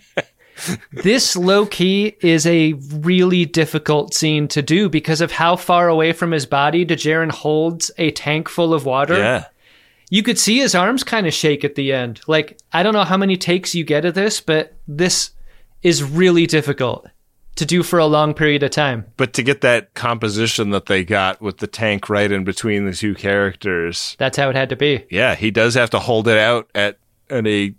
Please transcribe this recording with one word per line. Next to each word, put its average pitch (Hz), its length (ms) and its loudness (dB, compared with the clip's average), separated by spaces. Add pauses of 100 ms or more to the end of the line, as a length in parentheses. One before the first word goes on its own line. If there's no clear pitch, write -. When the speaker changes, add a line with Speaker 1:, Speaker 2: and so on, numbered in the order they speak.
(920)
Speaker 1:
This 220 440 0
low-key 196 880 2
is 165 260 2
a 160 260 4
really 170 720 2
difficult 151 720 0
scene 151 320 0
to 147 160 -2
do 180 260 2
because 156 320 -2
of 170 120 -2
how 170 240 0
far 175 320 2
away 160 220 2
from 165 200 -2
his 147 160 -2
body 151 380 0
DeJaren 160 440 -2
holds 156 680 -2
a 160 120 0
tank 151 380 -4
full 165 240 0
of 147 120 -2
water. 139 320 0
Speaker 2:
Yeah. 123 280 0 (640)
Speaker 1:
You 202 140 2
could 233 160 0
see 220 200 2
his 269 140 0
arms 202 300 0
kinda 208 260 -2
shake 147 340 0
at 139 120 -4
the 139 180 -2
end. 123 320 -6
Like, 156 320 -2 (160)
I 165 100 2
don't 214 100 2
know 208 100 2
how 180 140 0
many 196 200 2
takes 180 380 -2
you 170 80 -2
get 151 220 0
of 170 100 0
this, 208 260 -2
but 156 320 -2 (140)
this 165 440 -2 (520)
is 165 200 2
really 170 440 4
difficult 139 600 -2 (500)
to 156 80 -2
do 170 180 2
for 170 160 0
a 160 80 4
long 151 260 2
period 147 300 2
of 135 80 -2
time. 131 340 -2 (120)
Speaker 2:
But - 160 -2
to 127 100 -2
get 135 180 0
that 120 320 2
composition 110 800 -2
that 98 160 -2
they 95 160 0
got 95 380 0
with 101 160 -8
the 107 100 -8
tank 104 420 -4
right 104 220 0
in 98 120 -2
between 101 420 -4
the 95 80 -4
two 101 200 -4
characters. 95 1040 -2
Speaker 1:
That's 131 200 -2
how 139 120 0
it 131 60 -2
had 131 140 -2
to 127 60 -4
be. 139 360 -2
Speaker 2:
Yeah, 90 240 2
he 107 160 -2
does 113 240 2
have 120 160 2
to 104 80 0
hold 110 280 0
it 110 100 4
out 113 380 2
at, 101 220 -2 (320)
at 117 180 -2
a 101 320 0